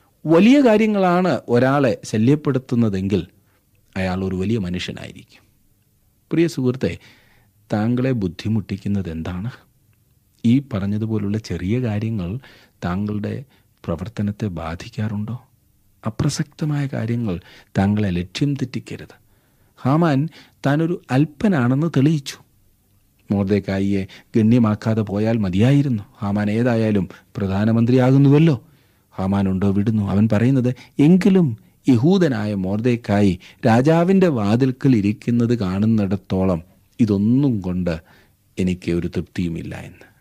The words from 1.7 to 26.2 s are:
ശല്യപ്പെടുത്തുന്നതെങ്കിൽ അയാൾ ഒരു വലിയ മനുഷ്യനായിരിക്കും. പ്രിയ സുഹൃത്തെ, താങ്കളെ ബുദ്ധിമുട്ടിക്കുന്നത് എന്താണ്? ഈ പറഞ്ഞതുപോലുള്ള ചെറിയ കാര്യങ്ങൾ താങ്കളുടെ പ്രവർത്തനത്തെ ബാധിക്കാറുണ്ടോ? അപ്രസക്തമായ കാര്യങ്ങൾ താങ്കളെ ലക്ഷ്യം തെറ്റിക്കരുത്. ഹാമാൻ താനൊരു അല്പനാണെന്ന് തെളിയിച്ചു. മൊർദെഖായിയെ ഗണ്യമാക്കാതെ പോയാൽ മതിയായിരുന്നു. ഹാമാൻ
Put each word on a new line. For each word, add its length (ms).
ശല്യപ്പെടുത്തുന്നതെങ്കിൽ 1160
അയാൾ 280
ഒരു 120
വലിയ 220
മനുഷ്യനായിരിക്കും. 840
പ്രിയ 160
സുഹൃത്തെ, 440
താങ്കളെ 420
ബുദ്ധിമുട്ടിക്കുന്നത് 1000
എന്താണ്? 400
ഈ 160
പറഞ്ഞതുപോലുള്ള 760
ചെറിയ 440
കാര്യങ്ങൾ 480
താങ്കളുടെ 500
പ്രവർത്തനത്തെ 640
ബാധിക്കാറുണ്ടോ? 920
അപ്രസക്തമായ 840
കാര്യങ്ങൾ 480
താങ്കളെ 360
ലക്ഷ്യം 420
തെറ്റിക്കരുത്. 600
ഹാമാൻ 400
താനൊരു 360
അല്പനാണെന്ന് 840
തെളിയിച്ചു. 400
മൊർദെഖായിയെ 720
ഗണ്യമാക്കാതെ 720
പോയാൽ 360
മതിയായിരുന്നു. 680
ഹാമാൻ 340